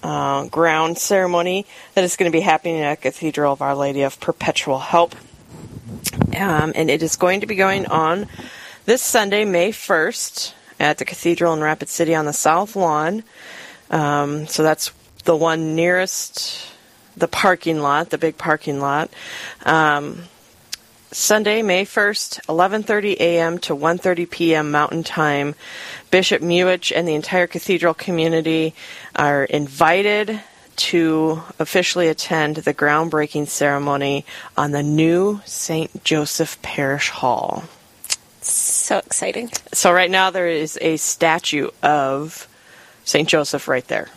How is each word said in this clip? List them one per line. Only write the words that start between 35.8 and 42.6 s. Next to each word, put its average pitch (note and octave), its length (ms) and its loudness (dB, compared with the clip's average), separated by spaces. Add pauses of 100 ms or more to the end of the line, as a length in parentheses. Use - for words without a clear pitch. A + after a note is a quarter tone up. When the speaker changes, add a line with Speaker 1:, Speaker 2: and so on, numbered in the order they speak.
Speaker 1:
Joseph D3+ 560 -2
Parish C#3+ 480 -2
Hall. - 560 -2 (800)
Speaker 2:
So - 560 -2
exciting. - 520 -4 (220)
Speaker 1:
So - 200 4
right F3+ 180 4
now F#3+ 200 4
there F3+ 180 0
is D#3+ 340 -2
a D#3+ 160 2
statue D#3+ 720 0 (120)
of C#3+ 640 0 (580)